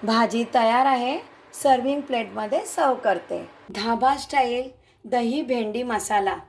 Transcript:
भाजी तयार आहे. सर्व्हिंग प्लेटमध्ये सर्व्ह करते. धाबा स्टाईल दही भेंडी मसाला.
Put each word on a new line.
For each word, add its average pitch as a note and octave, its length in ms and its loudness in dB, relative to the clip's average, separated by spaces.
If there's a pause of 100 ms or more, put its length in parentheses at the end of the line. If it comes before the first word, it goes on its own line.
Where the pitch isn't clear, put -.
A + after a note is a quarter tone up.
भाजी A3+ 420 2 (100)
तयार A#3+ 320 4
आहे. C4 320 0 (440)
सर्व्हिंग C4+ 380 4
प्लेटमध्ये A3+ 640 -4
सर्व्ह C#4 280 2
करते. F3 560 -4 (240)
धाबा A#3 420 2
स्टाईल C4 540 -2 (340)
दही A#3+ 380 0
भेंडी A#3+ 400 -2
मसाला. G#3 540 0 (120)